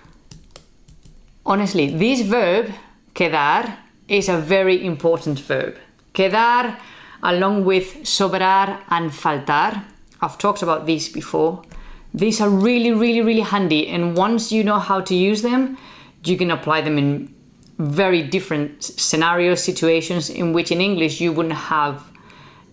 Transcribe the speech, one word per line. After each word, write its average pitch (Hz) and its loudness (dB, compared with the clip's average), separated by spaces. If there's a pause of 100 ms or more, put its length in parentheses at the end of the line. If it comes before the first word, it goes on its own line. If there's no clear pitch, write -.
(1400)
Honestly, 190 0 (100)
this 233 2
verb, 208 2 (400)
quedar, 165 0 (320)
is 190 0
a 175 2
very 185 2
important 165 0
verb. - -4 (380)
Quedar, 226 2 (440)
along 190 2
with 190 0
sobrar 190 0
and 170 -2
faltar, 151 -2 (400)
I've 156 -6
talked 202 -2
about 156 -2
these 156 -2
before. 156 -2 (520)
These 220 0
are 208 2
really, 233 2
really, 226 2
really 226 2
handy, 180 0
and 170 -2
once 220 0
you 220 2
know 208 2
how 190 0
to 190 -2
use 202 2
them, 262 0 (480)
you 170 0
can 180 0
apply 156 0
them 151 0
in 143 0 (440)
very 170 2
different 147 -4
s-, - -12
scenarios, 175 2
situations 165 -2
in 165 -2
which 165 0
in 175 0
English 170 0
you 170 0
wouldn't 160 -2
have, 147 -2 (720)